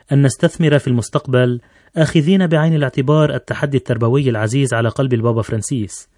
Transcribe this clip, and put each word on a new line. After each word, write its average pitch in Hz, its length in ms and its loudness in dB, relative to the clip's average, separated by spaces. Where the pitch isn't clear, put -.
أن 139 100 4
نستثمر 147 560 2
في 135 100 -2
المستقبل، 123 720 -2
آخذين 170 500 2
بعين 160 280 2
الاعتبار 147 600 0
التحدي 139 420 -4
التربوي 123 540 0
العزيز 117 440 -2
على 117 140 0
قلب 127 260 -2
البابا 113 280 0
فرانسيس. 110 760 -6